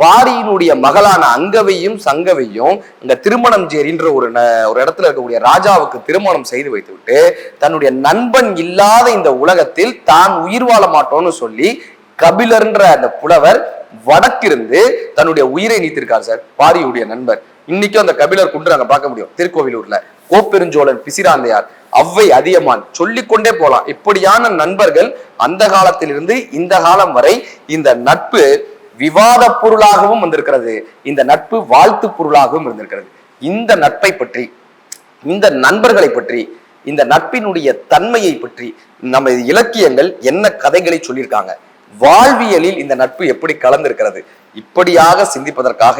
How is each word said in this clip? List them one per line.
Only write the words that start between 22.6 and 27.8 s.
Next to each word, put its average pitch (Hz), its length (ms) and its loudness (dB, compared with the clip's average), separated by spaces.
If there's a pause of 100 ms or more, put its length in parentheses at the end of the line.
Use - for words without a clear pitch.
சொல்லிக்கொண்டே 226 600 -2
போலாம். 143 340 0
இப்படியான 202 560 0 (120)
நண்பர்கள் 185 480 0 (360)
அந்த 185 180 -2 (100)
காலத்திலிருந்து 170 600 0 (240)
இந்த 180 160 -2 (100)
காலம் 185 320 2
வரை 143 180 4 (400)
இந்த 147 140 0 (180)